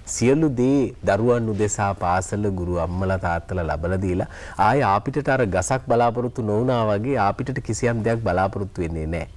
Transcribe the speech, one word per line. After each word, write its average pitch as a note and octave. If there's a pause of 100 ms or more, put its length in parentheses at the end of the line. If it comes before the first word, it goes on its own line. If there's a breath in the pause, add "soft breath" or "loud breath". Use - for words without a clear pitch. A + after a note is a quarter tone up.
සියලු C#3+
දේ B2+
දරුවන් A2+
උදෙසා G#2
පාසල F#2
ගුරු F2
අම්මලා F#2
තාත්තලා F2
ලබලා E2
දීලා F#2 (260 loud breath)
ආය A#2
ආපිටට C3
අර C3
ගසක් A2
බලාපොරොත්තු A#2+
නොවුනා A2+
වගේ A2
ආපිටට B2
කිසියම් A#2
දෙයක් A2+
බලාපොරොත්තු F#2+
වෙන්නේ D#2+
නැහැ. D#2+